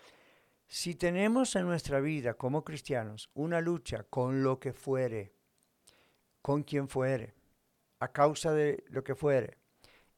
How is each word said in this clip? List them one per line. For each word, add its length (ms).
si 260
tenemos 640
en 100
nuestra 340
vida 360
como 280
cristianos 680
una 260
lucha 440
con 400
lo 160
que 120
fuere, 600
con 180
quien 280
fuere, 440
a 80
causa 440
de 360
lo 140
que 120
fuere, 420